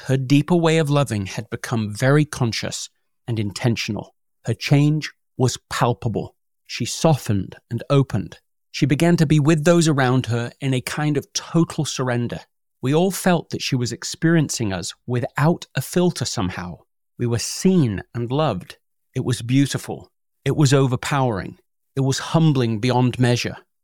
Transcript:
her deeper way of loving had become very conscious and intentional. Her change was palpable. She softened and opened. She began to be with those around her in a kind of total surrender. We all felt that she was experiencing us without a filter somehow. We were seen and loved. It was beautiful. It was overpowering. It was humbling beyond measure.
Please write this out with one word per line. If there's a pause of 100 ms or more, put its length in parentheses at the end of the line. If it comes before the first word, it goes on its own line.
her
deeper
way
of
loving
had
become
very
conscious (380)
and
intentional. (320)
Her
change (240)
was (140)
palpable. (320)
She
softened (160)
and
opened. (320)
She
began
to
be
with
those
around
her (100)
in
a
kind
of
total
surrender. (400)
We
all
felt
that
she
was
experiencing
us (140)
without
a
filter
somehow. (380)
We
were
seen (100)
and
loved. (380)
It
was
beautiful. (320)
It
was
overpowering. (380)
It
was
humbling
beyond
measure. (260)